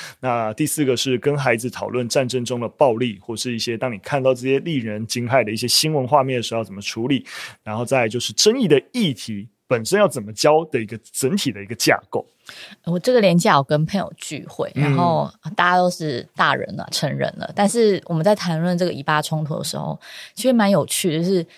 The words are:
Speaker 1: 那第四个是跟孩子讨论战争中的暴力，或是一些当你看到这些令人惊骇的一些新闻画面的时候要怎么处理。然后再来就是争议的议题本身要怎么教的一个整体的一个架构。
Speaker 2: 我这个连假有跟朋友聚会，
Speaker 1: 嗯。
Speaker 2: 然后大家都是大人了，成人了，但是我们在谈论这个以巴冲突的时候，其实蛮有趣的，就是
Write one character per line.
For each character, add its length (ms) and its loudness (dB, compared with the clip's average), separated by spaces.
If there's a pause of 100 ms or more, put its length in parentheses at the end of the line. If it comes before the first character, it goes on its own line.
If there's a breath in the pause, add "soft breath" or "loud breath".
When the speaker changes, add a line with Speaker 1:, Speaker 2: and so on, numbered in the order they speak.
(180 loud breath)
Speaker 1:
那 360 -2
第 120 -2
四 160 -2
个 140 2
是 220 0
跟 180 0
孩 200 2
子 120 -4
讨 220 -8
论 180 -2
战 180 0
争 160 -2
中 160 -4
的 80 -4
暴 300 2
力， 240 -2
或 160 -8
是 180 -4
一 40 -4
些 180 -4
当 160 -4
你 60 -8
看 220 -4
到 120 4
这 80 -2
些 200 2
令 220 -4
人 240 -6
惊 220 -4
骇 160 4
的 80 -4
一 40 -4
些 120 -2
新 260 0
闻 140 0
画 160 4
面 140 -2
的 40 -4
时 120 -6
候 60 -2
要 40 -4
怎 100 -14
么 60 -14
处 260 -6
理。 180 0 (380 loud breath)
然 140 -8
后 80 -4
再 160 0
来 80 2
就 100 -6
是 140 -6
争 260 2
议 80 2
的 160 6 (100)
议 200 0
题 340 -10 (220)
本 160 0
身 160 2
要 80 6
怎 140 -8
么 100 -10
教 320 4
的 160 -4
一 60 -6
个 120 -12 (140)
整 240 0
体 160 -2
的 100 -10
一 40 -14
个 80 -10
架 340 2
构。 180 -6 (580 loud breath)
Speaker 2:
我 140 -2
这 140 0
个 80 6
连 180 6
假 160 4
有 80 6
跟 240 2
朋 100 -2
友 200 -4
聚 320 -12
会， 260 -6
Speaker 1:
嗯。 80 0
Speaker 2:
然 100 2
后 380 2 (240)
大 160 2
家 60 4
都 120 4
是 460 -6
大 220 2
人 200 -6
了， 140 -8
成 180 -2
人 300 -4
了， 160 -8
但 140 2
是 380 2
我 60 -6
们 100 0
在 120 4
谈 260 -2
论 160 0
这 80 0
个 80 0
以 80 -10
巴 220 0
冲 220 -4
突 120 -4
的 60 -6
时 160 -8
候， 200 -6 (360 loud breath)
其 80 -10
实 100 4
蛮 160 4
有 180 4
趣 260 -2
的， 60 0
就 60 0
是 220 2 (120)